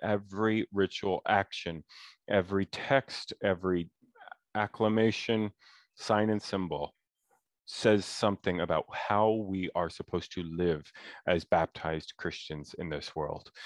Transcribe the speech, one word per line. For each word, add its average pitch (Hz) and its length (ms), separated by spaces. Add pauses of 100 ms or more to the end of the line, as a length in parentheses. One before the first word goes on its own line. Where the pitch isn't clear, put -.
every 104 720
ritual 98 560
action, 87 520 (480)
every 98 360
text, - 680 (100)
every 90 480 (640)
acclamation, 107 1000 (440)
sign 107 340
and 104 120
symbol 82 520 (720)
says 107 380
something 95 560
about 82 320
how 107 380
we 95 440
are 85 140
supposed - 420
to 92 120
live 82 460 (380)
as 87 160
baptized 82 760
Christians - 600
in 82 100
this 73 260
world. - 360 (140)